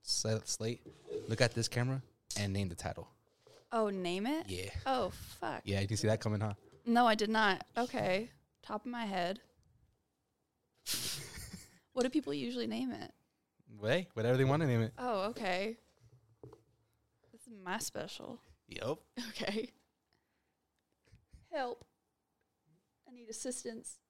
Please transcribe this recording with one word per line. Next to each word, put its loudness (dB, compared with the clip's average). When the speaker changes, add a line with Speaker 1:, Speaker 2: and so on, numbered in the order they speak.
Speaker 1:
sl-, 2
slate. -2
Look 2
at 6
this 2
camera 0
and 2
name 2
the -6
title. -6
Speaker 2:
Oh, 4
name 0
it? 0
Speaker 1:
Yeah. -4
Speaker 2:
Oh, 2
fuck. -4
Speaker 1:
Yeah, 0
you 0
can 0
see 2
that 4
coming, 0
huh? -2
Speaker 2:
No, 6
I 6
did 2
not. 4
Okay. 0
Top -6
of -8
my -4
head. -2
<laughs> -2
What 2
do 4
people 0
usually -2
name -2
it? -10
Speaker 1:
Wait, 2
whatever 4
they 8
wanna 6
name 6
it. 0
Speaker 2:
Oh, 0
okay. -2
This -20
is -20
my -2
special. -6
Speaker 1:
Yup. -2
Speaker 2:
Okay. -2
Help. -4
I -20
need -18
assistance. -8